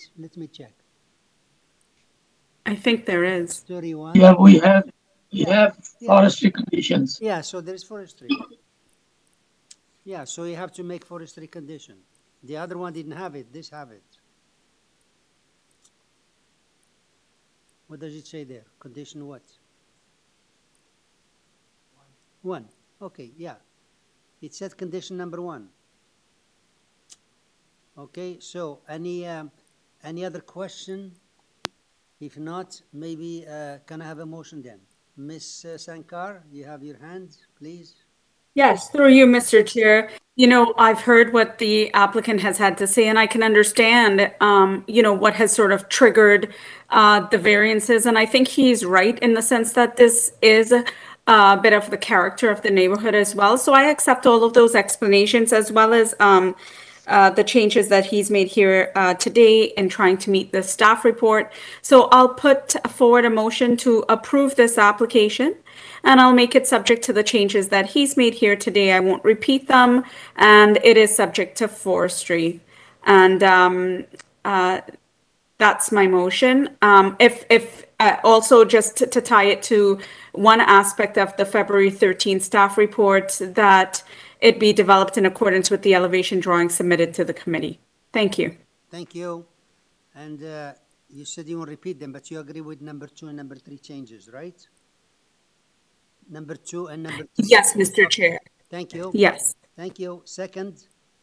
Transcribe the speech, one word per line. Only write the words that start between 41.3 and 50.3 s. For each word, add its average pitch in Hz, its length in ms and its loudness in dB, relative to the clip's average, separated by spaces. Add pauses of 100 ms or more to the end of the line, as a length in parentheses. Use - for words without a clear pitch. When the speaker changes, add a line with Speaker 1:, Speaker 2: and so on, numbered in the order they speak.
Speaker 2:
what 226 260 -2
the 214 340 -2
applicant 202 480 -2
has 185 160 -4
had 196 220 -2
to 196 80 -4
say, 220 200 2
and 220 120 0
I 220 80 2
can 226 160 -4
understand, 214 960 0
um, 196 460 2
you 226 160 0
know, 214 100 2
what 202 220 -2
has 196 180 0
sort 202 180 0
of 196 180 -4
triggered, 208 640 2 (360)
uh, 208 380 4
the 226 100 -2
variances. 214 680 0
And 233 120 0
I 220 80 0
think 254 220 0
he's 254 360 0
right 190 360 0
in 240 140 0
the 226 80 -2
sense 226 320 -2
that 240 240 -2
this 233 440 2